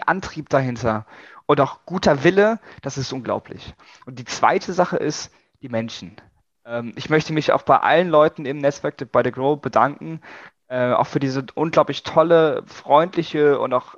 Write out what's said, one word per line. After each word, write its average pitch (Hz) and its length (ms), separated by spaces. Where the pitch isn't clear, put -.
Antrieb 160 440
dahinter 120 540
und 143 140
auch - 240
guter 147 380
Wille, 202 380
das 135 140
ist 135 160
unglaublich. 113 600
Und 123 140
die 123 40
zweite 170 480
Sache 175 260
ist - 340
die 139 80
Menschen. 113 480
Ähm, 117 300
ich - 160
möchte 156 220
mich 151 180
auch 127 120
bei - 160
allen 165 300
Leuten 156 380
im 139 120
Netzwerk 143 520
bei 120 140
The 123 80
Grow 143 280
bedanken, 143 600
äh, 123 240
auch 120 160
für - 100
diese 135 260
unglaublich 156 500
tolle, 160 640
freundliche 151 920
und 117 140
auch - 260